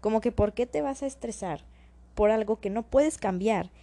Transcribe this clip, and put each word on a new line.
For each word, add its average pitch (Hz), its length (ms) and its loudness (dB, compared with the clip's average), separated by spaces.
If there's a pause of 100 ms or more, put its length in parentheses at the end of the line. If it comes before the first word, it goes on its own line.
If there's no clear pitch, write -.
Como 220 200 2
que, 240 100 0
¿por 208 220 2
qué 240 120 -2
te 302 160 -4
vas 277 220 -4
a 277 40 -4
estresar 214 540 -8 (540)
por 208 160 4
algo 220 280 0
que 202 100 -6
no 220 140 -4
puedes 302 340 2
cambiar 185 540 -2 (120)